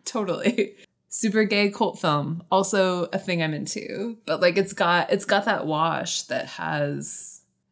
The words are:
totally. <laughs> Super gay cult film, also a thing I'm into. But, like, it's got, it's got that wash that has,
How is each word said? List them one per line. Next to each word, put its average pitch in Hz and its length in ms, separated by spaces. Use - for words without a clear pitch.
totally. 196 760
<laughs> - 60
Super 220 340
gay 208 260
cult 202 300
film, 151 500
also 185 640
a 196 60
thing 175 260
I'm 156 100
into. 202 720
But, 156 140
like, 180 180
it's 196 140
got, 175 400
it's 202 140
got 202 200
that 202 220
wash 156 560
that - 220
has, - 960